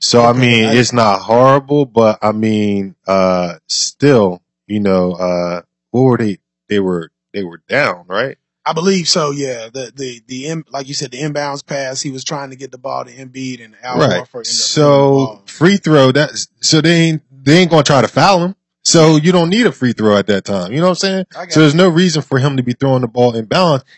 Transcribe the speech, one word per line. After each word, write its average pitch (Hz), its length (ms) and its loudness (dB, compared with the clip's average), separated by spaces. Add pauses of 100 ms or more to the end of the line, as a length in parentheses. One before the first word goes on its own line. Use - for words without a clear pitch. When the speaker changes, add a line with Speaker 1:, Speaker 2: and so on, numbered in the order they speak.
Speaker 1:
So, - 220 2
I 120 80 4
Speaker 2:
Okay, 120 80 0
Speaker 1:
mean, 120 280 2
Speaker 2:
I 110 80 2
Speaker 1:
it's 120 180 2
not 110 280 2
horrible, 135 640 2
but, 110 380 0
I 107 80 0
mean, 104 640 -2 (140)
uh, 92 460 0 (140)
still, 110 720 0 (280)
you 107 100 -4
know, 92 360 0
uh, 87 480 -4 (280)
what 123 120 0
were 127 140 4
they, 107 220 -4 (300)
they 104 100 -2
were, 90 320 -4 (220)
they 101 100 -8
were 85 260 -14
down, 107 380 -2
right? 110 320 -6 (260)
Speaker 2:
I 156 80 -2
believe 170 360 -2
so, 151 240 -2
yeah. 127 400 -8
The, 127 200 -12
the, 123 360 -12
the 131 180 -12
in-, 160 240 -8
like 139 160 -10
you 139 80 -12
said, 131 160 -8
the 123 120 -14
inbounds 143 440 -8
pass, 135 340 -8
he 143 120 -8
was 131 100 -14
trying 139 280 -10
to 131 60 -20
get 131 140 -18
the 123 80 -20
ball 131 260 -10
to 123 60 -18
Embiid 127 540 -14
and 110 180 -20
Al 123 160 -6
Speaker 1:
Right. - 120 2 (120)
Speaker 2:
Horford - 120 -20
ended 117 120 -14
up - 0 -
Speaker 1:
So, - 380 -2
Speaker 2:
throwing 139 340 4
the 135 80 0 (120)
ball. - 80 -20
Speaker 1:
free 185 320 0
throw, 139 340 4
that's, 143 340 -4 (140)
so 160 200 0
they 165 140 2
ain't, 165 280 0 (220)
they 147 140 6
ain't 180 140 4
gonna 156 100 6
try 139 200 2
to 107 60 0
foul 175 360 2
him. 190 100 -6 (300)
So 160 320 4
you 156 160 2
don't 170 180 2
need 226 160 2
a 156 60 0
free 120 220 -4
throw 107 220 2
at 98 120 0
that 98 160 -2
time. 95 260 -6
You 131 80 -6
know 170 60 0
what 185 60 2
I'm 175 40 0
saying? 190 300 -4 (100)
Speaker 2:
I 180 120 -14
got - 60 -12
Speaker 1:
So 151 60 2
there's 156 160 6
Speaker 2:
you. 160 40 2
Speaker 1:
no 185 100 6
reason 160 340 0
for - 160 -4
him 135 180 -2
to 127 60 -2
be 120 100 -4
throwing 131 280 -2
the 123 80 -4
ball 120 240 2
inbounds 131 500 0 (160)